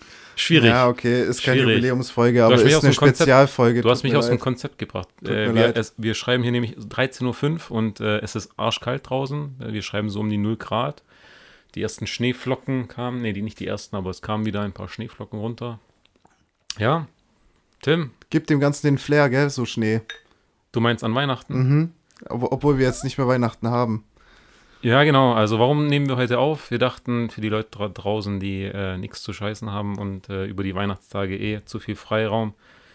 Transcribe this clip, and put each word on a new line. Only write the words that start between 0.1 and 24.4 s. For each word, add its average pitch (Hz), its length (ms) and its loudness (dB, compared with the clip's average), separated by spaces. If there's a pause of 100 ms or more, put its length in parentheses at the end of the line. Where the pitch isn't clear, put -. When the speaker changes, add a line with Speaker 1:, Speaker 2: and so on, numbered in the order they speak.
Speaker 1:
Schwierig. 120 360 6
Speaker 2:
Ja, 123 160 6
okay, 123 340 2
ist 123 220 -2
keine 131 180 2
Speaker 1:
Schwierig. 120 140 4
Speaker 2:
Jubiläumsfolge, 123 640 2
Speaker 1:
Du 117 60 8
Speaker 2:
aber 120 100 8
Speaker 1:
hast 120 80 8
mich 135 80 8
Speaker 2:
ist 156 80 8
Speaker 1:
aus 139 40 0
Speaker 2:
eine 139 100 6
Speaker 1:
dem - 40 0
Konzept, 143 200 6
Speaker 2:
Spezialfolge. 131 680 4
Speaker 1:
du 113 80 2
hast 123 80 2
Speaker 2:
Tut - 60 -12
Speaker 1:
mich 127 80 0
Speaker 2:
mir 139 40 4
Speaker 1:
aus 127 80 2
dem 120 120 2
Speaker 2:
leid. - 40 0
Speaker 1:
Konzept 131 380 -6
gebracht. 98 280 -8 (120)
Speaker 2:
Tut - 100 -10
Speaker 1:
Äh, 107 200 0
Speaker 2:
mir 117 40 0
Speaker 1:
wir, 113 140 4
Speaker 2:
leid. 117 100 0
Speaker 1:
es, 113 200 -4
wir 110 180 -2
schreiben 123 260 0
hier 120 100 0
nämlich 120 280 -2
dreizehn 127 480 -4
Uhr 120 80 -4
fünf 156 340 -4
und, 110 300 -4
äh, 107 220 -2
es 107 120 -10
ist - 240 -8
arschkalt 120 500 -4
draußen. 139 540 -6
Äh, 117 100 -10
wir 107 120 -6
schreiben 107 260 -4
so 101 120 -6
um 107 100 -2
die 104 80 -2
null 110 180 -2
Grad. 123 460 -6 (720)
Die 98 80 -6
ersten 107 240 -6
Schneeflocken 127 800 -4
kamen, 123 340 -8
nee, 110 120 -4
die, 98 100 -6
nicht 107 160 -10
die 98 80 -8
ersten, 104 280 -8
aber 92 140 -6
es 92 140 -10
kamen 107 240 -4
wieder 104 140 -4
ein 101 120 -6
paar 95 160 -12
Schneeflocken - 480 -12
runter. 113 420 -8 (1000)
Ja, 147 260 0 (800)
Tim. 156 260 0 (220)
Speaker 2:
Gibt 160 180 -2
dem 147 100 4
Ganzen 143 280 0
den 139 100 4
Flair, 143 320 2
gell, 139 220 2
so 123 140 -4
Schnee. 110 360 0 (680)
Speaker 1:
Du - 80 -2
meinst 117 240 0
an 110 100 -2
Weihnachten? 135 400 -4
Speaker 2:
Mhm. 143 380 2 (380)
Ob-, 123 240 -4
obwohl 139 240 2
wir 131 80 4
jetzt 127 180 -2
nicht 131 140 -4
mehr 135 100 0
Weihnachten 123 400 0
haben. 117 380 -2 (760)